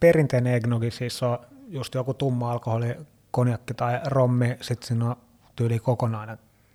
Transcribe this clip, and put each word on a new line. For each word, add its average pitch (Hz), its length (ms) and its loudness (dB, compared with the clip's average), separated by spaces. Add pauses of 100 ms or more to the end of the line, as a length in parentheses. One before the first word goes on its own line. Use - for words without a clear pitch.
perinteinen 139 540 4
eggnogi 117 360 0
siis - 320 -6
on 120 160 0 (300)
just 135 260 -10
joku 131 200 -2
tumma 120 380 -2
alkoholi, 117 440 -2 (340)
konjakki 123 440 0
tai 123 320 -2
rommi, 123 540 2
sit - 220 -6
siinä 117 240 -2
on 123 100 -2 (400)
tyyli 117 220 0
kokonainen, 110 600 -4 (360)